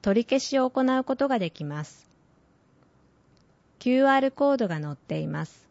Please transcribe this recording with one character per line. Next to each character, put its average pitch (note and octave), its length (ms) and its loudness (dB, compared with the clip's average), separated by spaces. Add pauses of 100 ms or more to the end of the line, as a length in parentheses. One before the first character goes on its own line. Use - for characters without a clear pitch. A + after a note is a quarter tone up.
取 G#3 200 2
り - 20 -4
消 C4+ 160 0
し C4+ 180 -2
を C4 100 2
行 C4 120 -2 (180)
う C4 60 -2
こ C4+ 100 -4
と C#4 140 -2
が B3+ 100 0
で E3+ 140 -4
き - 100 -12
ま D3 220 -8
す。 - 240 -20 (1700)
キ B3 120 -2
ュ C4 140 4
ー C4+ 80 6
ア C4+ 60 4
ー - 20 4
ル C4+ 120 0
コ C#4+ 220 2
ー - 20 0
ド A#3 100 0
が E3 140 -4
載 D3 140 -8
っ - 20 -14
て D#3 240 -8
い D#3 80 -8
ま D3+ 180 -6
す。 - 240 -20